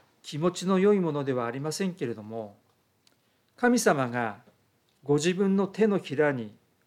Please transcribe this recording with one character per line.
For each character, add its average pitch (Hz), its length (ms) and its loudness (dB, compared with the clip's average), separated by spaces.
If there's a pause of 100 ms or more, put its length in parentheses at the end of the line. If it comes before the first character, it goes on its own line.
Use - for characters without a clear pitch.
(220)
気 - 160 -12
持 175 120 0
ち 180 160 -10
の 190 120 2
良 202 160 4
い 196 60 0
も 160 120 -2
の 143 120 -4
で 135 100 -2
は 120 120 -2
あ 117 40 -4
り 135 100 -8
ま 156 100 -6
せ 190 160 -4
ん 180 60 -4
け 147 140 -6
れ 117 80 -4
ど 107 80 -16
も、 107 340 -12 (1000)
神 247 220 4
様 151 300 2
が 120 300 -4 (640)
ご 147 140 2
自 170 180 2
分 196 220 2
の 196 100 2
手 190 200 0
の 202 120 2
ひ 143 180 -8
ら 147 160 2
に 113 180 -6 (360)